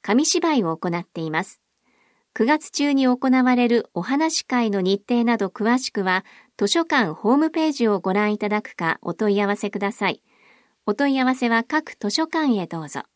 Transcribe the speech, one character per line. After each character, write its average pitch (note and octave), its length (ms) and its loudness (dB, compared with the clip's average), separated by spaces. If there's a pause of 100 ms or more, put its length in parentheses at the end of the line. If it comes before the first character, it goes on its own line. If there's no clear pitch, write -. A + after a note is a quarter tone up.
紙 B3 240 2
芝 E4+ 260 0
居 - 100 2
を D#3+ 140 -2
行 F3+ 120 -4
っ E3+ 140 -4
て - 160 -12
い D#3+ 120 -6
ま D#3+ 120 -2
す。 - 160 -12 (760)
九 A3+ 120 2
月 D4+ 240 0
中 C#4+ 220 0
に C4+ 120 4
行 B3 140 2
わ B3+ 360 2
れ A#3+ 120 2
る A#3 260 0
お E3+ 80 -4
話 D4 420 -2
会 A#3+ 280 0
の G3 100 0
日 G3 260 0
程 A#3+ 160 2
な A#3 140 2
ど G3+ 100 -2
詳 A3+ 300 0
し B3+ 140 -4
く G3+ 120 -4
は、 F#3 220 0 (320)
図 G3+ 100 0
書 E4 160 0
館 B3 300 0
ホ A3 200 0
ー C#4+ 40 4
ム D#4 140 2
ペ D#4+ 160 0
ー D#4 40 0
ジ A#3 160 0
を G3+ 120 2
ご F#3+ 120 -2
覧 G#3 220 2
い G#3 60 -4
た G#3 100 -4
だ G#3 140 -2
く - 120 -18
か E3 280 -2
お E3+ 100 -4
問 G#3 220 0
い G#3 40 2
合 G3+ 80 0
わ G3+ 80 0
せ G3+ 140 -6
く G#3 80 -8
だ G3+ 140 -2
さ G3 180 -2
い。 - 140 -6 (640)
お G3+ 80 0
問 C#4 180 2
い C4+ 60 0
合 B3+ 60 2
わ B3+ 100 2
せ B3+ 120 -2
は A3+ 160 2
各 D#4 360 -4
図 G#3 100 -4
書 D#4+ 160 0
館 D#4 300 0
へ F3+ 100 -2
ど E3 160 -8
う D3 80 -10
ぞ。 - 140 -8 (120)